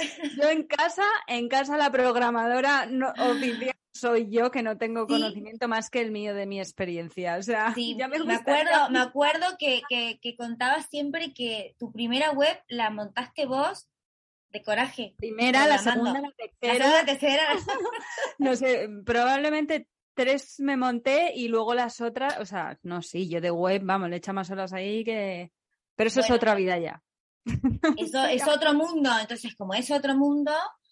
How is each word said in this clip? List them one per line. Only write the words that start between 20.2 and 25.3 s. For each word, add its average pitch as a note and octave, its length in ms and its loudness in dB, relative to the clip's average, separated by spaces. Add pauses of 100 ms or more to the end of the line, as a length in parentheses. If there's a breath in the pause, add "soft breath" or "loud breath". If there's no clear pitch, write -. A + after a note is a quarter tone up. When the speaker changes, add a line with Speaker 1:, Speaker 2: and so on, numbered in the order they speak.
Speaker 1:
me C#4 160 0
monté C4 580 2
y A#3+ 140 -4
luego A3+ 260 2
las A#3+ 260 -2
otras, A#3+ 400 -2
o G#3+ 60 -8
sea, E3+ 360 -8
no, F3 200 -6
sí, F3 260 -6
yo E3 120 -2
de F3 100 0
web, F3+ 340 2
vamos, F#3 260 0
le F3 60 -4
echa F#3 160 -8
más F#3+ 180 -6
horas F#3+ 220 -8
ahí G3+ 320 -4
que, G3 480 -6 (440)